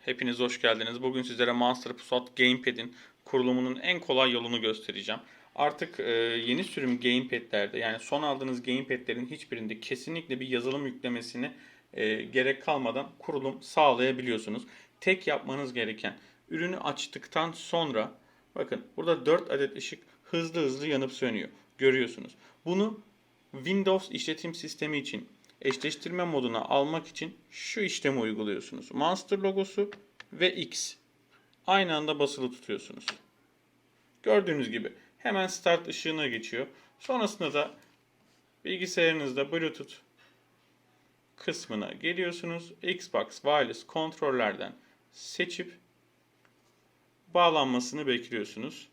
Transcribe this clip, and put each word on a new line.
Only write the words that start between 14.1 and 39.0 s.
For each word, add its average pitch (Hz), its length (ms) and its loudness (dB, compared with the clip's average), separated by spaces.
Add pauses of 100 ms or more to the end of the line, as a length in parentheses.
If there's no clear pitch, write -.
Tek 185 260 4
yapmanız 135 480 -2
gereken 110 440 -4 (300)
ürünü 170 280 -2
açtıktan 156 760 -4
sonra 147 600 0 (420)
bakın - 320 -4 (100)
burada 165 300 2
dört 170 240 4
adet 139 260 0
ışık - 260 -10 (220)
hızlı 165 360 -2
hızlı 135 260 0
yanıp 135 260 0
sönüyor. 110 360 -2 (300)
Görüyorsunuz. 131 560 4 (300)
Bunu 208 360 0 (520)
Windows 190 580 2
işletim 165 440 -4
sistemi 151 440 -4
için - 300 -6 (340)
eşleştirme 156 600 -2
moduna 123 360 0
almak 151 460 2
için - 320 -10 (120)
şu - 300 -6
işlemi 143 400 0
uyguluyorsunuz. 107 720 -4
Monster 185 460 0
logosu 196 520 0 (420)
ve 180 220 2
X. - 400 -6 (720)
Aynı 185 280 4
anda 151 240 0
basılı 139 340 0
tutuyorsunuz. - 540 -8 (1160)
Gördüğünüz 175 480 4
gibi 113 220 -4 (260)
hemen 196 280 0
start 170 420 2
ışığına 156 380 -2
geçiyor. 117 400 -4 (320)
Sonrasında 208 560 -2
da 147 200 0 (880)
bilgisayarınızda 160 880 2